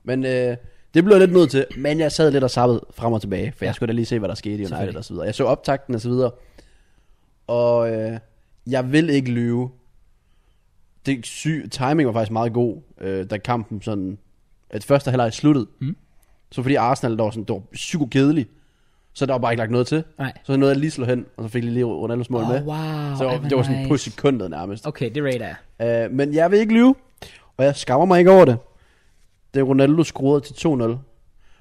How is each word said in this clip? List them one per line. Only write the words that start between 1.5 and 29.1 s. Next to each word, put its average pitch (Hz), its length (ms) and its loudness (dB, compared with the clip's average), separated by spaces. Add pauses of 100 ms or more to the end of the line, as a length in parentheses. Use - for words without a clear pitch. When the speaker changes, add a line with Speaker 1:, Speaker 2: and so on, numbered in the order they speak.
Speaker 1:
til, 135 140 0 (120)
men 147 220 -2
jeg 151 120 0
sad 156 200 4
lidt 135 120 2
og 123 80 0
sappede 120 400 2
frem 117 220 -2
og 107 80 -2
tilbage, 98 300 -6
for - 140 -8
Speaker 2:
Ja. 92 40 -2
Speaker 1:
jeg - 60 -6
skulle 117 120 -4
da 113 60 -4
lige 117 120 -2
se, 117 140 -2
hvad 98 100 -4
der 98 60 -6
skete - 180 -10
i - 40 -6
United 98 120 -6
Speaker 2:
Selvfølgelig. 82 280 -8
Speaker 1:
og - 80 -12
så - 80 -16
videre. 85 120 -8
Jeg 104 100 -6
så 139 100 -2
optakten 135 500 -2
og 110 60 -6
så 120 80 -6
videre. 123 220 0 (1160)
Og, 120 440 0
øh, 110 280 -6 (480)
jeg 127 240 -2
vil 160 180 2
ikke 135 220 0
lyve. 120 380 -2 (1400)
Det 135 200 -4
sy-, 156 460 -6
timing 139 360 0
var 107 60 -2
faktisk 110 180 -2
meget 117 220 -2
god, 120 280 -2 (200)
øh, 95 280 -6
da 107 80 -4
kampen 110 440 -6
sådan, 101 360 -6 (520)
at 107 140 -10
første 139 280 2
halvleg 120 220 0
sluttede. 143 340 2 (120)
Speaker 2:
Mm. 139 160 -6 (560)
Speaker 1:
Så 127 100 -8
fordi 135 140 0
Arsenal, 117 420 0
der 113 60 -2
var 104 80 -2
sådan, 110 120 -8
det 113 100 -6
var 95 80 -8 (120)
psykokedelig, 139 720 0 (680)
så 139 120 -4
der 135 80 -2
var 123 60 0
bare 120 140 0
ikke 117 80 -2
lagt 113 100 -4
noget 120 160 2
til. 160 160 -2 (160)
Speaker 2:
Nej. 135 140 -8 (100)
Speaker 1:
Så 135 140 -2
nåede 139 160 4
jeg 139 60 0
lige 156 120 -2
slå 127 140 -6
hen, 123 200 -2 (120)
og 113 60 -10
så 110 60 -10
fik 120 140 -4
jeg 120 80 -4
lige 123 120 0
Ronaldos 117 460 -4
mål 120 140 -2
Speaker 2:
Oh, 117 60 -2
Speaker 1:
med. 135 140 -2
Speaker 2:
wow. 151 540 -8
Speaker 1:
Så 135 100 -2
Speaker 2:
Ej, 127 100 -2
hvor 147 120 -8
Speaker 1:
det 139 80 0
var 127 60 4
sådan 131 140 -2
Speaker 2:
nice. 135 120 -4
Speaker 1:
på 143 80 2
sekundet 117 520 -2
nærmest. 95 380 -10
Speaker 2:
Okay, 131 280 -6
det 147 80 -4
rater 110 320 -6 (240)
jeg. 117 260 0
Speaker 1:
Øh, 98 60 -6
men 143 220 -2
jeg 165 180 2
vil 202 80 6
ikke 220 140 2
lyve. 247 220 6 (640)
Og 131 80 2
jeg 143 100 2
skammer 139 300 2
mig 185 140 6
ikke 180 120 8
over 190 140 12
det. 120 120 4 (960)